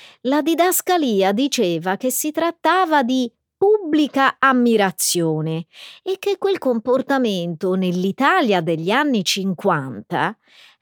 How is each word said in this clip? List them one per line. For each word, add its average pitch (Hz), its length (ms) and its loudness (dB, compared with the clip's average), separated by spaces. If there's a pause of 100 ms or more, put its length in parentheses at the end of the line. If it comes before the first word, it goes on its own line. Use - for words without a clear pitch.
(220)
La 277 200 0
didascalia 311 880 2
diceva 196 640 -2
che 254 140 -4
si 302 200 -4
trattava 330 720 0
di 247 280 -2 (240)
pubblica 311 840 2
ammirazione 180 1300 0 (380)
e 381 160 -6
che 392 180 -2
quel 392 220 -2
comportamento 226 1120 -2
nell'Italia 190 880 0
degli 165 300 -2
anni 254 320 0
cinquanta 160 1120 -4 (440)